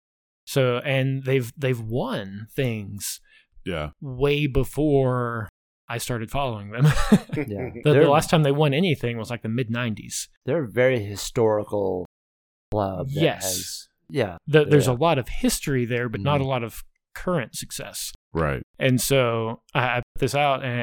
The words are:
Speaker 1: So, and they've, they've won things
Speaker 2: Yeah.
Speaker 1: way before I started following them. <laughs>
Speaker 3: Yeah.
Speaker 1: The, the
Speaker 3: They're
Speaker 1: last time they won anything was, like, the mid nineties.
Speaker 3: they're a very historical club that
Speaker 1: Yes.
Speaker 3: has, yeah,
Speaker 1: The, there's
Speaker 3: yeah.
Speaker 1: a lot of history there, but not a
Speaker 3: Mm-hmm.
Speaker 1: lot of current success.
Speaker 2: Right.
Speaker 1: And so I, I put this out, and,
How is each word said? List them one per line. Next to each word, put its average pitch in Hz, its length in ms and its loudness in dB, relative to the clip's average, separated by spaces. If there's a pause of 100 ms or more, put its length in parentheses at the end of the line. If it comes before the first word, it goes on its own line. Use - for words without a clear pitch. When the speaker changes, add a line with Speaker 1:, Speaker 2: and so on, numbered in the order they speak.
(460)
Speaker 1:
So, 127 340 2
and 135 440 -2
they've, 131 320 0
they've 127 240 -2
won 110 760 -6
things 107 680 -6 (440)
Speaker 2:
Yeah. 78 260 -4 (100)
Speaker 1:
way 143 460 0
before 127 1000 0 (400)
I 117 120 -6
started 113 320 -6
following 110 400 -4
them. 123 140 4
<laughs> - 260 4 (240)
Speaker 3:
Yeah. 151 100 -4 (280)
Speaker 1:
The, 120 100 -12
the 147 100 6
Speaker 3:
They're 143 160 8
Speaker 1:
last 151 200 4
time 156 140 4
they 143 80 4
won 143 220 2
anything 135 440 0
was, 110 120 -8
like, 120 140 -6
the 110 60 -4
mid 113 200 -2
nineties. 113 600 -6 (160)
Speaker 3:
they're 156 180 0
a 120 40 -6
very 123 360 2
historical 101 1000 0 (680)
club 98 380 -2
that 147 120 -2
Speaker 1:
Yes. 147 220 2
Speaker 3:
has, 92 440 -8 (220)
yeah, 104 280 -2 (100)
Speaker 1:
The, 151 180 6
there's 139 220 6
Speaker 3:
yeah. 127 60 2
Speaker 1:
a - 20 0
lot 151 240 2
of 117 80 -6
history 139 580 0
there, 120 240 -2
but 104 120 -6
not 143 160 2
a - 60 2
Speaker 3:
Mm-hmm. 135 60 -2
Speaker 1:
lot 127 140 -2
of 110 200 -10 (320)
current 175 400 -4
success. - 560 -10 (220)
Speaker 2:
Right. 73 280 0 (180)
Speaker 1:
And 127 200 2
so 117 600 0 (140)
I, 147 80 2
I 123 120 0 (200)
put - 60 -12
this 135 140 0
out, 139 280 2
and, 120 200 -4